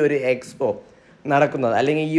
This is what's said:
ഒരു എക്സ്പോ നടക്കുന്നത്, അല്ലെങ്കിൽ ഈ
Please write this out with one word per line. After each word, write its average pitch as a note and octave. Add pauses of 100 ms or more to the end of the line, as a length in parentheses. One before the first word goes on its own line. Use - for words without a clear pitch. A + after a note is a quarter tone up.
ഒരു D3 (140)
എക്സ്പോ B2 (600)
നടക്കുന്നത്, C#3+
അല്ലെങ്കിൽ D3+
ഈ D#3+